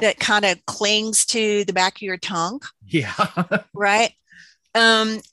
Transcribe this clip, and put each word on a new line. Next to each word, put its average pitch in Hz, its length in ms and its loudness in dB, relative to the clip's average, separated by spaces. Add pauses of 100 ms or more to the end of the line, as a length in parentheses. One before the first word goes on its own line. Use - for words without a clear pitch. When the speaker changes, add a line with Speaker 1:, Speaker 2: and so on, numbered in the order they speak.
Speaker 1:
that 220 180 2
kind 208 260 2
of 185 220 0
clings 214 600 0
to 208 380 0
the 190 80 -6
back 185 240 0
of - 60 -18
your 190 160 -6
tongue. 180 420 -4 (240)
Speaker 2:
Yeah. 117 320 -2
<laughs> - 560 -2
Speaker 1:
Right. 208 400 0 (600)
Um, 220 460 2 (120)